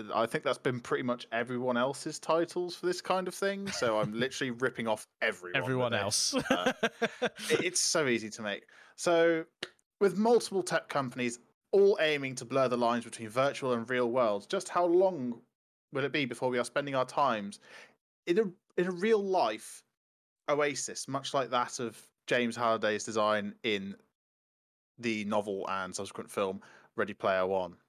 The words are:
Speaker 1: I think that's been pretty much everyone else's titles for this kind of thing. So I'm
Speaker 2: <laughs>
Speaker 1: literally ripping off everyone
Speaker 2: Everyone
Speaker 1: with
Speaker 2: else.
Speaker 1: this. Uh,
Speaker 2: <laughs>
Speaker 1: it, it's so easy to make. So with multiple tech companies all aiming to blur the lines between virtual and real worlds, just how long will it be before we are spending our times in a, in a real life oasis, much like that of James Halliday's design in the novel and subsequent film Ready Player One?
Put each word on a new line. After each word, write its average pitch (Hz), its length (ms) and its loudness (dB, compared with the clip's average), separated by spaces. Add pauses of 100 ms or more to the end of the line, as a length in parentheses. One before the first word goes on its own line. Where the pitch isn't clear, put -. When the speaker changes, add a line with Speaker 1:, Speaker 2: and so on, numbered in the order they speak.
(140)
Speaker 1:
I 113 120 2
think 151 180 -4
that's 127 140 0
been 123 200 -2
pretty 135 240 -4
much 123 300 -4
everyone 123 460 -2
else's 135 400 -2
titles 170 580 -2
for - 100 -8
this 180 140 -2
kind 185 260 -2
of 180 80 -6
thing. 196 340 -4
So 113 300 0
I'm 107 140 0
Speaker 2:
<laughs> 113 80 -4
Speaker 1:
literally 131 300 -2
ripping 120 360 -4
off 107 200 -2 (160)
everyone 98 380 -2
Speaker 2:
Everyone 127 320 0
Speaker 1:
with 107 80 0
Speaker 2:
else. - 320 0
Speaker 1:
this. 262 180 -2
Uh, 254 220 2 (100)
Speaker 2:
<laughs> - 400 -4 (280)
Speaker 1:
it, 156 140 2
it's 180 160 -2
so 160 260 2
easy 110 240 0
to 113 120 -12
make. 101 240 -6 (300)
So 165 500 4 (540)
with 185 180 2
multiple 214 440 4
tech 170 280 -2
companies 127 480 -2 (340)
all 196 280 8
aiming 143 360 0
to 127 80 -10
blur 131 240 2
the 123 80 2
lines 120 280 2
between 113 260 -12
virtual 131 420 0
and 117 160 -2
real 123 220 2
worlds, 110 360 2
just - 220 -4
how 175 160 2
long 170 560 2 (520)
will 139 120 -2
it 131 80 -4
be 143 140 0
before 123 240 0
we 123 80 2
are 120 60 4
spending 143 300 -2
our 131 120 2
times 113 520 0 (680)
in 175 120 4
a, - 420 -2
in 175 60 0
a 185 60 -2
real 202 320 2
life 135 560 0 (680)
oasis, 147 600 0
much 135 260 -6
like 127 160 0
that 123 300 0
of 113 200 -6 (280)
James 120 260 2
Halliday's 110 480 2
design 107 520 0 (100)
in 101 320 -2 (1040)
the 110 260 -2
novel 104 440 -2
and 92 280 -4
subsequent - 340 -10
film 98 300 -2 (360)
Ready 101 180 -2
Player 92 320 2
One? 92 300 -2 (120)